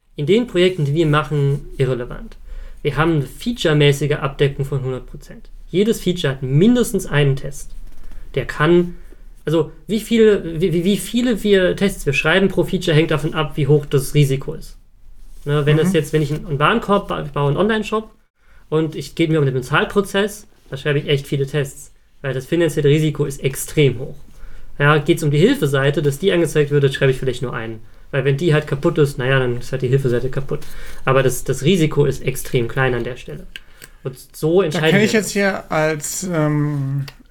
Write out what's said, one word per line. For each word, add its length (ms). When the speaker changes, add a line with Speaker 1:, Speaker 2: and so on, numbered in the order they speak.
Speaker 1:
in 120
den 200
Projekten, 380
die 100
wir 120
machen, 600
irrelevant. 580
Wir 140
haben 180
eine 80
featuremäßige 880
Abdeckung 520
von 200
hundert 220
Prozent. 440
Jedes 320
Feature 340
hat 100
mindestens 640
einen 280
Test. 380
Der 100
kann 500
also, 260
wie 140
viele, 600
wie, 140
wie, 100
wie 140
viele 440
wir 340
Tests 280
wir 80
schreiben 360
pro 160
Feature, 300
hängt 180
davon 200
ab, 220
wie 120
hoch 200
das 260
Risiko 400
ist. 240
Ne, 180
wenn 120
Speaker 2:
Mhm. 60
Speaker 1:
es 100
jetzt, 200
wenn 100
ich 120
einen, 120
einen 120
Warenkorb 500
ba-, 140
ich 80
baue 180
einen 80
Online-Shop 540
und 280
ich 180
gehe 140
mir 100
um 60
den 100
Bezahlprozess, 960
da 80
schreibe 220
ich 100
echt 200
viele 180
Tests, 460
weil 140
das 120
finanzielle 420
Risiko 360
ist 180
extrem 580
hoch. 160
Ja, 180
geht's 240
um 80
die 80
Hilfeseite, 640
dass 160
die 140
angezeigt 400
wird, 100
dann 100
schreibe 200
ich 60
vielleicht 240
nur 120
einen. 240
Weil 140
wenn 120
die 160
halt 140
kaputt 320
ist, 200
naja, 200
dann 200
ist 120
halt 120
die 60
Hilfeseite 400
kaputt. 320
Aber 180
das, 220
das 180
Risiko 420
ist 200
extrem 420
klein 280
an 100
der 120
Stelle. 300
Und 140
so 240
Speaker 2:
Da 60
Speaker 1:
entscheiden 240
Speaker 2:
kenn 80
Speaker 1:
wir 80
Speaker 2:
ich 60
jetzt 140
Speaker 1:
das. 60
Speaker 2:
hier 380
als, 540
ähm, 840